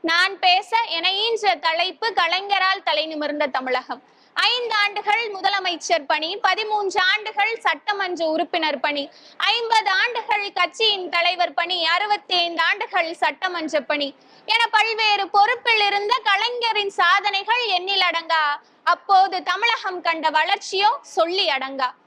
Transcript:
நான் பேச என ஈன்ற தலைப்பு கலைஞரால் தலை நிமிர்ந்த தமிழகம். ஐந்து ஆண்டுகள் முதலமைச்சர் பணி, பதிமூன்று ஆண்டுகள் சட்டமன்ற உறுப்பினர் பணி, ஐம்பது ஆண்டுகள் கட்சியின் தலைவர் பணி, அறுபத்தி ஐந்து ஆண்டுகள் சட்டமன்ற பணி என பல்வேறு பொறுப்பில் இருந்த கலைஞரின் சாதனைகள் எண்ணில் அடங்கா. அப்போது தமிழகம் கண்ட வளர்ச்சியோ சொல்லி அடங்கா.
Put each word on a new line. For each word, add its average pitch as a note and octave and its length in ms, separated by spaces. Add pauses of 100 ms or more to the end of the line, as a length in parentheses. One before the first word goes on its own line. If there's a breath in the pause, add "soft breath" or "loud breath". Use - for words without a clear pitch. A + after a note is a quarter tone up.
நான் F4+ 380
பேச G4 480
என E4 260
ஈன்ற G4+ 420
தலைப்பு F4 580
கலைஞரால் F#4+ 720
தலை D4+ 220
நிமிர்ந்த D4 420
தமிழகம். B3+ 560 (300 soft breath)
ஐந்து A4+ 420
ஆண்டுகள் G#4 560
முதலமைச்சர் F#4 760
பணி, D#4+ 300
பதிமூன்று G4+ 640
ஆண்டுகள் G#4+ 580
சட்டமன்ற F4+ 640
உறுப்பினர் D#4+ 540
பணி, C#4+ 300 (280 loud breath)
ஐம்பது A4 520
ஆண்டுகள் G#4 640
கட்சியின் F#4 560
தலைவர் F4 440
பணி, F4 320
அறுபத்தி G4 500
ஐந்து E4+ 280
ஆண்டுகள் F#4 500
சட்டமன்ற D#4+ 680
பணி C#4+ 340 (300 loud breath)
என A4+ 220
பல்வேறு G#4+ 640
பொறுப்பில் A4 560
இருந்த G4+ 380
கலைஞரின் G#4+ 640
சாதனைகள் G4+ 760
எண்ணில் F#4+ 360
அடங்கா. D#4+ 560 (260 soft breath)
அப்போது F#4 600
தமிழகம் G4+ 580
கண்ட D#4+ 280
வளர்ச்சியோ G4 720
சொல்லி F4 460
அடங்கா. C4+ 440 (160)